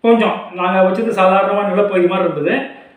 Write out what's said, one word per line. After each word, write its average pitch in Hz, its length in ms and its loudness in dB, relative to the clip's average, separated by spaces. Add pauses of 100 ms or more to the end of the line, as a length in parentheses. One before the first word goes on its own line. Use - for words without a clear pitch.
கொஞ்சம் 220 400 2 (120)
நாங்க 185 360 2
வச்சது 220 160 -2
சாதாரணமா 196 640 0
நிலப்பகுதி 190 400 0
மாதிரி 180 220 -2
இருந்தது. 185 480 -4 (200)